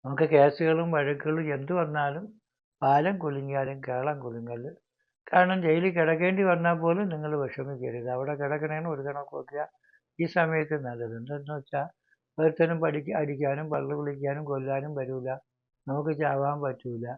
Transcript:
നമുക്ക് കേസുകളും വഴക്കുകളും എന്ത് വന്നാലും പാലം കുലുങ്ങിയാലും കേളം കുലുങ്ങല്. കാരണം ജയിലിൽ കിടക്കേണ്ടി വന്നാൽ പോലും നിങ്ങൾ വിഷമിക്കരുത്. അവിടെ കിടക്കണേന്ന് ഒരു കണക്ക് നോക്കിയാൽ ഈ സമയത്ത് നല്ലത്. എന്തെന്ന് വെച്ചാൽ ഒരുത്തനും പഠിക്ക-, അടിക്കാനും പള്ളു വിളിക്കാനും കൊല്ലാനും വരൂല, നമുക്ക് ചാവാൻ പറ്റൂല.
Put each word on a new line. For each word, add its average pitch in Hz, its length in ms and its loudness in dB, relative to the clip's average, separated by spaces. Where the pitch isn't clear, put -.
നമുക്ക് 139 260 0
കേസുകളും 160 600 6
വഴക്കുകളും 151 640 0
എന്ത് 139 180 -4
വന്നാലും 151 540 -2
പാലം 147 360 4
കുലുങ്ങിയാലും 139 640 -2
കേളം 135 400 -2
കുലുങ്ങല്. 120 500 -8
കാരണം 180 360 6
ജയിലിൽ 170 320 4
കിടക്കേണ്ടി 175 480 4
വന്നാൽ 170 400 4
പോലും 175 260 2
നിങ്ങൾ 151 320 -4
വിഷമിക്കരുത്. 127 720 -6
അവിടെ 135 240 -2
കിടക്കണേന്ന് 156 560 -4
ഒരു 139 160 -4
കണക്ക് 143 300 -8
നോക്കിയാൽ 143 320 -6
ഈ 165 80 0
സമയത്ത് 160 480 2
നല്ലത്. 117 320 -6
എന്തെന്ന് 143 400 -10
വെച്ചാൽ 139 300 -6
ഒരുത്തനും 160 420 4
പഠിക്ക-, 156 400 0
അടിക്കാനും 143 500 -2
പള്ളു 143 260 -2
വിളിക്കാനും 143 480 -4
കൊല്ലാനും 139 500 -4
വരൂല, 131 340 -4
നമുക്ക് 147 340 -2
ചാവാൻ 139 400 0
പറ്റൂല. 123 460 -6